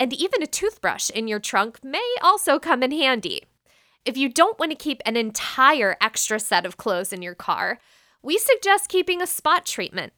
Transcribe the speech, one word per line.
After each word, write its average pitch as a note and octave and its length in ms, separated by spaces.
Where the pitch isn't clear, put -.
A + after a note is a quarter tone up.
and B3+ 140
even F#4 280
a D4+ 40
toothbrush - 640
in A3 180
your G#3 100
trunk G#3+ 460
may A4 380
also F4 360
come C4+ 240
in C4 100
handy. A#3+ 520
If B3 100
you C4+ 140
don't F4 280
want D#4+ 120
to D#4 60
keep - 280
an A3+ 140
entire A#3 800
extra G#3+ 400
set F3+ 240
of F3+ 140
clothes F#3 340
in F#3 80
your F3 140
car, F#3 440
we D#4 160
suggest G4+ 500
keeping F4+ 320
a F#4 60
spot F4 400
treatment, - 520